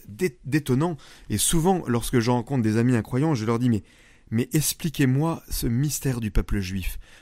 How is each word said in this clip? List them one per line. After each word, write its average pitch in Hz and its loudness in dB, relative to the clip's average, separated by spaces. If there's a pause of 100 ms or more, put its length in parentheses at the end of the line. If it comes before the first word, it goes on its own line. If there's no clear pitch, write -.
d'é-, 107 -4
d'étonnant, 143 0 (320)
et 107 -2
souvent, 170 2
lorsque 117 0
je 113 2
rencontre 123 0
des 110 2
amis 120 4
incroyants, 131 0
je 110 -4
leur 117 0
dis, « 123 2
Mais, 107 2 (460)
mais 113 -2
expliquez-moi 151 0
ce - -4
mystère 131 -2
du 107 -4
peuple 107 0
juif, 92 -4 (220)